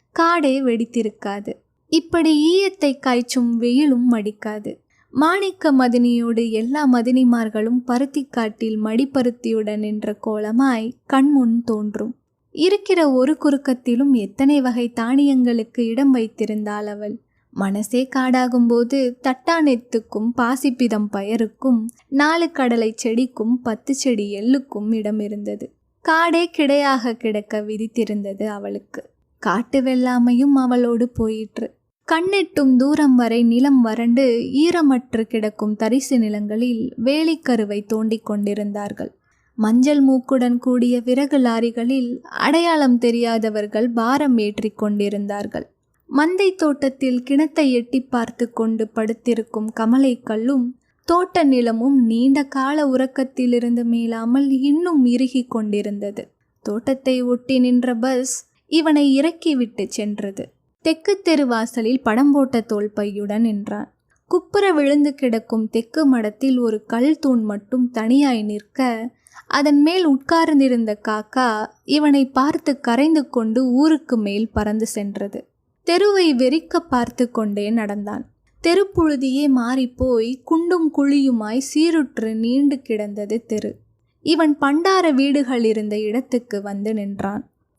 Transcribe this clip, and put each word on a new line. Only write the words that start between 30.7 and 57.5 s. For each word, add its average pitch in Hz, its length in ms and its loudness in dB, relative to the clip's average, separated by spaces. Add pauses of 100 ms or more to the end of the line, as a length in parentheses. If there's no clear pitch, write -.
போயிற்று. 220 680 -6 (360)
கண்ணெட்டும் 330 640 2
தூரம் 285 380 4
வரை 233 280 2
நிலம் 254 380 4
வறண்டு 233 600 2
ஈரமற்று 269 840 0
கிடக்கும் 214 540 -4
தரிசு 247 420 0
நிலங்களில் 214 760 -2 (100)
வேலிக்கருவை 254 800 0
தோண்டிக் 220 400 -2
கொண்டிருந்தார்கள். 202 880 -6 (420)
மஞ்சள் 254 520 4
மூக்குடன் 254 500 2
கூடிய 247 440 0
விறகு 269 380 0
லாரிகளில் 240 840 0
அடையாளம் 302 760 2
தெரியாதவர்கள் 226 920 -2
பாரம் 247 480 2
ஏற்றிக் 208 400 -4
கொண்டிருந்தார்கள். 202 920 -4 (460)
மந்தை 370 380 2
தோட்டத்தில் 269 680 -2
கிணத்தை 294 480 0
எட்டி 247 300 -2
பார்த்து 240 520 -4
கொண்டு 220 420 -2
படுத்திருக்கும் 220 800 -4
கமலை 240 460 2
கல்லும் 240 580 -2 (260)
தோட்ட 349 400 0
நிலமும் 247 600 2
நீண்ட 262 400 2
கால 277 420 -2
உறக்கத்திலிருந்து 254 1000 0
மீளாமல் 233 640 0
இன்னும் 285 560 2
இறுகி 247 400 2
கொண்டிருந்தது. 208 880 -6 (300)
தோட்டத்தை 254 600 -2
ஒட்டி 247 360 0